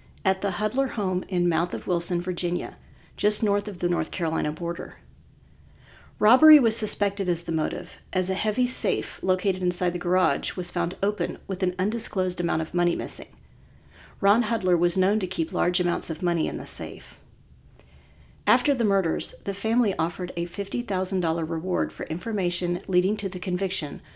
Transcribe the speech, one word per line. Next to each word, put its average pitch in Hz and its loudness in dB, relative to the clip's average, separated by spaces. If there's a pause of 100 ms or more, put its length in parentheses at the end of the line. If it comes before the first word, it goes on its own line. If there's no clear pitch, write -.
(240)
at 190 0
the 196 -2
Hudler 214 -2
home 185 0
in 175 2
Mouth 170 0
of - -6
Wilson, 175 0
Virginia, 175 -4 (400)
just 208 2
north 202 0
of 190 -8
the 175 0
North 165 0
Carolina 160 -2
border. 170 -6 (1200)
Robbery 247 10
was 226 4
suspected 202 0
as 170 0
the - -4
motive, 156 -2 (180)
as 180 0
a 185 0
heavy 220 0
safe - -2
located 185 2
inside 180 0
the 175 -4
garage 165 0
was 180 -6
found 175 -2
open 202 -2
with 185 -2
an 180 0
undisclosed 202 -2
amount 165 0
of 160 -6
money 175 2
missing. - -8 (920)
Ron 214 4
Hudler 190 2
was 175 2
known 190 4
to 190 -2
keep 165 -4
large 175 0
amounts 170 0
of 156 -6
money 170 0
in 147 -4
the - -8
safe. - -10 (1300)
After 247 4
the 226 0
murders, 190 0
the 202 -4
family 226 0
offered 170 -2
a 170 -2
fifty 202 -6
thousand 190 -2
dollar 165 0
reward 165 -2
for - -8
information 180 -2
leading 185 2
to 196 -4
the 180 -8
conviction 175 -4 (140)